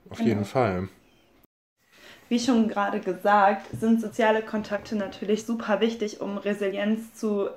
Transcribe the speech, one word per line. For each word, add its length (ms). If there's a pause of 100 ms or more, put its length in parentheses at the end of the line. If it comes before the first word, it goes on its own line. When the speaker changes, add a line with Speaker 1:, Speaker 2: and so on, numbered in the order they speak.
Speaker 1:
auf 120
Speaker 2:
Genau. 80
Speaker 1:
jeden 160
Fall. 440 (1400)
Speaker 2:
Wie 100
schon 280
gerade 320
gesagt, 680 (120)
sind 220
soziale 420
Kontakte 520
natürlich 500
super 340
wichtig, 420
um 160
Resilienz 800
zu 420